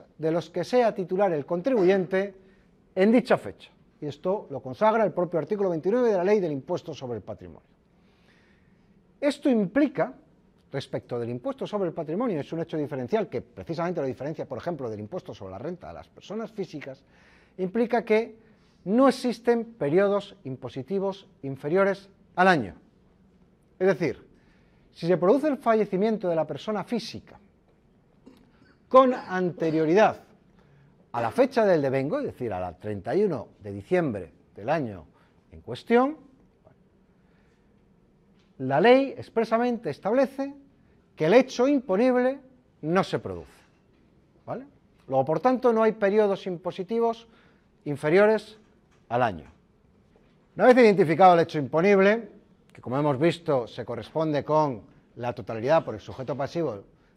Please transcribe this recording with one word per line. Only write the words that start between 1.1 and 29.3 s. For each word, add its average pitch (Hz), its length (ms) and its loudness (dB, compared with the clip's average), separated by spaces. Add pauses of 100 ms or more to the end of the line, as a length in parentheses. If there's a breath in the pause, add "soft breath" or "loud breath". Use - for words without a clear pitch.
el 147 140 -4
contribuyente 190 880 0 (600 soft breath)
en 196 180 4
dicha 233 240 4
fecha. - 340 -10 (300)
Y 147 60 -10
esto 185 440 -6
lo 131 100 -10
consagra 214 440 0
el 175 80 0
propio 175 260 -4
artículo 196 320 -2
veintinueve 214 400 0
de 202 60 2
la 175 80 0
Ley 208 140 4
del 170 140 -2
Impuesto 147 420 -6
sobre 120 220 -10
el 101 60 -10
Patrimonio. 90 460 -16 (1500 soft breath)
Esto 285 300 0
implica, 233 640 2 (580)
respecto 135 480 -8
del 117 120 -6
impuesto 190 360 -8
sobre 196 220 -4
el 151 60 -8
patrimonio, 170 440 -4
es - 140 -8
un 160 80 -6
hecho 160 160 -8
diferencial 147 520 -4
que 123 120 -6
precisamente 165 600 -6
lo 135 40 -4
diferencia, 139 380 -8
por 120 140 -10
ejemplo, 131 320 -8
del 104 100 -10
impuesto 131 320 -12
sobre 95 200 -14
la 95 60 -12
renta 143 300 -12
de 82 60 -14
las 76 140 -18
personas - 440 -14
físicas, 143 500 -12 (540 soft breath)
implica 220 480 0
que 220 320 0 (480 soft breath)
no 240 240 4
existen 233 560 0
periodos 196 800 0
impositivos 139 840 -8 (140)
inferiores 175 680 -2 (240)
al 185 140 4
año. 120 260 2 (1040)
Es 185 80 0
decir, 185 400 0 (640 soft breath)
si - 140 -8
se 175 100 4
produce 247 320 4
el 277 80 0
fallecimiento 214 720 0
de 170 80 0
la 156 100 0
persona - 380 -8
física - 560 -10 (1500 soft breath)
con 262 260 8
anterioridad 170 1080 2 (920 soft breath)